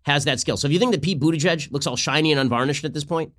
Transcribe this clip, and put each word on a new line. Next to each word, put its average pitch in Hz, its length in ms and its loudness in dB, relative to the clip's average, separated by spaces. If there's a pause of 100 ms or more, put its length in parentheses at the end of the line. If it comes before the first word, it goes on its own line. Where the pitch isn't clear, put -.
has 147 220 0
that 139 140 0
skill. - 180 -2
So 143 120 -2
if 143 40 2
you 165 60 2
think 240 140 4
that 160 100 -2
Pete 175 160 -2
Buttigieg 160 540 0
looks 143 160 -4
all 123 80 -4
shiny 156 340 0
and 143 100 4
unvarnished 131 440 0
at 151 100 -6
this 147 100 -6
point, 165 340 -4